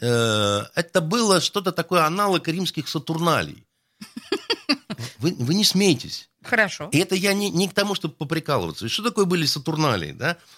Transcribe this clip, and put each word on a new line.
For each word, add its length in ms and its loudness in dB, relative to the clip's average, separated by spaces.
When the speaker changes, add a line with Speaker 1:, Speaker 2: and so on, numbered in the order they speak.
Speaker 1:
э, 600 2
это 280 0
было 400 4
что-то 320 -2
такое, 320 2
аналог 420 0
римских 400 -4
сатурналей. 800 -2
Speaker 2:
<laughs> 1200 -8
Speaker 1:
Вы, 180 -2
вы 160 0
не 100 0
смейтесь. 680 2
Speaker 2:
Хорошо. 480 -2
Speaker 1:
И 80 4
это 160 0
я 180 2
не, 160 -2
не 180 0
к 60 -8
тому, 220 0
чтобы 180 -6
поприкалываться. 720 -4
И 40 -4
что 140 -4
такое 220 2
были 200 2
сатурналии, 640 0
да? 260 -4